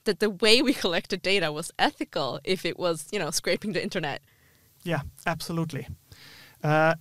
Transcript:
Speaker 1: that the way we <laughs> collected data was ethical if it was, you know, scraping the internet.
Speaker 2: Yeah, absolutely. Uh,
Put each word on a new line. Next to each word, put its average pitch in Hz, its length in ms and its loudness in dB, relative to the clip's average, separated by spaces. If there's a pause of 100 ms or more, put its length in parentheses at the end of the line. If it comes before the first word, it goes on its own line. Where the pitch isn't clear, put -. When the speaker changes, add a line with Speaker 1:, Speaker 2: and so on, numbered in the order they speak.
Speaker 1:
that 208 160 -2
the 214 100 2
way 220 320 6
we 277 120 4
<laughs> - 100 -8
collected 185 380 -2
data 185 300 2
was 151 260 -8
ethical 165 680 0
if 185 220 -2
it 165 120 -4
was, 170 340 -2
you 208 80 -4
know, 165 120 -4
scraping - 420 -2
the - 100 -2
internet. 147 380 -6 (640)
Speaker 2:
Yeah, 165 180 -2 (240)
absolutely. 160 640 -4 (760)
Uh, 156 380 4